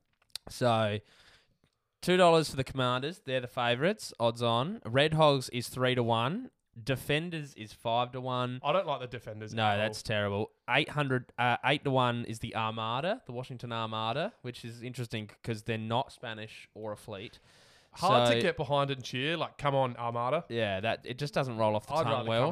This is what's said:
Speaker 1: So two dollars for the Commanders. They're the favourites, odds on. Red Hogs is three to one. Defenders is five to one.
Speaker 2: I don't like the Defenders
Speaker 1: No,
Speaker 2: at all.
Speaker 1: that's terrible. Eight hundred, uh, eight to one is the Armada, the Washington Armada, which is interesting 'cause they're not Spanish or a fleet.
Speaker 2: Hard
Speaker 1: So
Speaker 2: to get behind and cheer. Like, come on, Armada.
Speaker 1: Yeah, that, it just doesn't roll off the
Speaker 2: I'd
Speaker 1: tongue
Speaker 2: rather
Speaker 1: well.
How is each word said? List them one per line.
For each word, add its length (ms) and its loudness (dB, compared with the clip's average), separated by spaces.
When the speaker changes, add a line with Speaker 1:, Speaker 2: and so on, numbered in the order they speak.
Speaker 1:
So 480 2
two 160 4
dollars 320 8
for 60 -10
the 80 -2
Commanders. 600 -2
They're 160 0
the 80 -6
favourites, 720 0
odds 220 2
on. 420 2
Red 300 2
Hogs 360 4
is 180 -6
three 260 0
to 80 4
one. 480 0
Defenders 720 -2
is 180 -14
five 400 -2
to 80 -8
one. 440 -2
Speaker 2:
I 80 2
don't 140 2
like 140 -2
the 60 -8
Defenders 460 -10
Speaker 1:
No, 120 0
Speaker 2:
at 80 6
all. 60 2
Speaker 1:
that's 240 -2
terrible. 480 0
Eight 200 2
hundred, 480 -2
uh, 260 2
eight 200 0
to 60 0
one 360 2
is 120 -8
the 180 -8
Armada, 720 -4
the 60 -12
Washington 400 -10
Armada, 600 -4
which 220 -10
is 180 -14
interesting 460 -8
'cause 200 -6
they're 160 -4
not 340 -2
Spanish 600 -14
or 180 -10
a 40 -12
fleet. 420 -14
Speaker 2:
Hard 360 4
Speaker 1:
So 60 6
Speaker 2:
to 60 4
get 160 2
behind 360 0
and 100 -8
cheer. 340 -4
Like, 220 -6
come 160 0
on, 220 2
Armada. 520 -2
Speaker 1:
Yeah, 300 0
that, 260 -2
it 140 -8
just 160 -6
doesn't 240 -2
roll 160 4
off 140 -4
the 60 -4
Speaker 2:
I'd 100 2
Speaker 1:
tongue 80 2
Speaker 2:
rather 160 0
Speaker 1:
well. 240 2